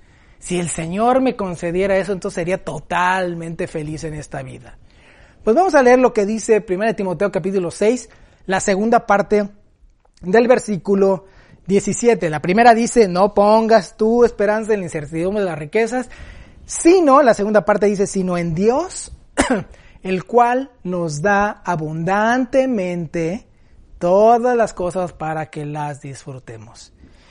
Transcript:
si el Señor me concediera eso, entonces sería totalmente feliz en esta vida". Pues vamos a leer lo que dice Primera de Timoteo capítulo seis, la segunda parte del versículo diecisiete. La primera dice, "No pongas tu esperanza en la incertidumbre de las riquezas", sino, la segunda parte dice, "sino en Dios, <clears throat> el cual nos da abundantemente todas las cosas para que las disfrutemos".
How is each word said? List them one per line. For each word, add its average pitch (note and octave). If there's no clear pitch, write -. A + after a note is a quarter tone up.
si F3+
el F3
Señor G#3+
me C4
concediera F#3
eso, F#3+
entonces F#3+
sería F3+
totalmente E3+
feliz D#3
en D#3
esta C#3+
vida". B2
Pues A3
vamos F4
a C#4
leer B3
lo B3
que G#3
dice G#3+
Primera G#3
de -
Timoteo F#3+
capítulo F#3
seis, A#3+
la F#3
segunda G#3+
parte G3+
del A3
versículo G3
diecisiete. G3
La D3+
primera A3+
dice, A3+
"No F#3
pongas G#3+
tu A3+
esperanza G#3+
en G#3
la F3
incertidumbre E3
de F#3
las D#3
riquezas", A3+
sino, D#4+
la A#3+
segunda G#3
parte G#3
dice, G3+
"sino F3+
en E3+
Dios, A#3+
<clears throat> -
el F#3
cual A#3+
nos E3+
da G3+
abundantemente F3+
todas A3+
las A3
cosas F3+
para D#3
que D3+
las D3
disfrutemos". B2